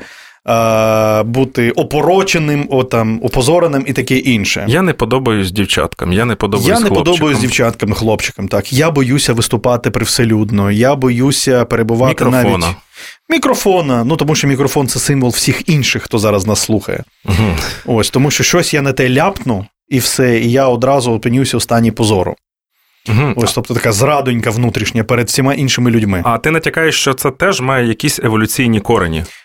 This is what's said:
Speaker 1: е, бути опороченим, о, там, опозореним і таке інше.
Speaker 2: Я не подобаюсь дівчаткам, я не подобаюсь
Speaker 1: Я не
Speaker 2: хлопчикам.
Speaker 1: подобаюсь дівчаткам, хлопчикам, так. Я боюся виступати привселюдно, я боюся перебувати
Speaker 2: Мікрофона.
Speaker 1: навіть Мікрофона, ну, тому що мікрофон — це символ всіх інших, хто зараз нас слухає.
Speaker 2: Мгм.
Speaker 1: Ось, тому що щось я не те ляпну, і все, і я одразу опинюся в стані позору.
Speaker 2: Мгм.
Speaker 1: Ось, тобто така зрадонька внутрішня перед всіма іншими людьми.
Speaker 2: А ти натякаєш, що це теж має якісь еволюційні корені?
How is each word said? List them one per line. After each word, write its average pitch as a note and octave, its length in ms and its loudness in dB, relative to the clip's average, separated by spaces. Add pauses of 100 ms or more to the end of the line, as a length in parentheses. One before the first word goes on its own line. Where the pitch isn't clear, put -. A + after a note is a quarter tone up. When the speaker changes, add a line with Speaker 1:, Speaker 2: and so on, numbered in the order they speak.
(500)
Speaker 1:
е, A2 760 2
бути A#2+ 480 0
опороченим, D3+ 1000 0
о, B2+ 140 0
там, A2 400 -2
опозореним C#3 640 0
і C#3 60 -2
таке C3 240 -2
інше. A#2+ 500 -2
Speaker 2:
Я C#3 140 0
не F3+ 120 0
подобаюсь A2+ 580 0
дівчаткам, F2+ 640 -2
я A2 120 2
не A#2+ 100 -2
подобаюсь G2+ 320 -2
Speaker 1:
Я G#3+ 120 2
не A3+ 80 2
Speaker 2:
хлопчикам. G3 260 2
Speaker 1:
подобаюсь D3+ 260 0
дівчаткам, A#2 540 0
хлопчикам, G#2 540 -2
так. - 260 -4
Я D3+ 180 2
боюся C#3 420 0
виступати A#2 580 -2
привселюдно, G#2+ 800 0
я A#2+ 240 2
боюся B2+ 680 2
перебувати A#2+ 600 0
Speaker 2:
Мікрофона. A#2+ 320 2
Speaker 1:
навіть F2 200 -4 (520)
Мікрофона, F#3 760 0
ну, C#3 120 0
тому D#3 200 0
що D3 120 0
мікрофон — C#3 400 0
це B2 120 -4
символ C3+ 300 0
всіх - 400 -2
інших, C3+ 340 0
хто - 160 -2
зараз G#2 280 0
нас G#2 120 0
слухає. - 440 -4 (220)
Speaker 2:
Мгм. G2 300 0 (300)
Speaker 1:
Ось, A2 240 0
тому C#3 220 0
що C3 120 0
щось F3 300 0
я D3 80 0
не C#3 120 0
те C3 160 0
ляпну, B2+ 560 -2 (240)
і C3+ 100 0
все, A#2+ 400 2
і A#2 120 0
я C3+ 160 2
одразу B2 440 2
опинюся A#2+ 460 0
в A2+ 40 -2
стані A#2 300 2
позору. G#2 440 0 (760)
Speaker 2:
Мгм. A#2+ 280 2
Speaker 1:
Ось, A#2 160 0
тобто A#2+ 200 -4
така A#2 180 0
зрадонька B2+ 580 0
внутрішня A2+ 540 -2
перед A#2+ 240 0
всіма C3+ 260 0
іншими B2+ 380 0
людьми. G2+ 340 2
Speaker 2:
А A#2 120 2
ти D3+ 140 -2
натякаєш, D#3+ 440 0
що - 180 0
це C3 180 -2
теж E3+ 300 -2
має B2+ 260 0
якісь A#2 320 -2
еволюційні A2 600 2
корені? F#2 440 0 (220)